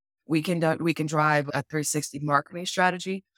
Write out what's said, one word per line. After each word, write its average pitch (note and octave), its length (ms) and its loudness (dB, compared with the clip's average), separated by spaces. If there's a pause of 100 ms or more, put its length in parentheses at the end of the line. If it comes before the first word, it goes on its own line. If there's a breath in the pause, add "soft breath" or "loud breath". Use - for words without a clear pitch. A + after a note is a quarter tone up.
(260)
We E3 140 2
can E3+ 200 0
do, D#3+ 200 2
we E3 140 2
can D#3 120 -2
drive D3+ 460 2
a C#3 100 0
three D#3 220 -4
sixty - 340 -4
marketing D3 460 0
strategy F#3 600 0 (140)